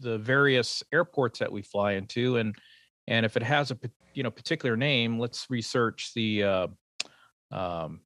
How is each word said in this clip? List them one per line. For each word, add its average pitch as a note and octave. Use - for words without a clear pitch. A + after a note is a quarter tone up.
the A#2
various C3
airports C#3
that A2+
we G#2
fly G2+
into, A#2+
and, A2
and A2+
if A2+
it A2+
has C#3
a B2
pa-, A#2+
you C3+
know, A#2
particular C3
name, A#2
let's -
research A#2
the, G#2+
uh, F#2+
um, E2+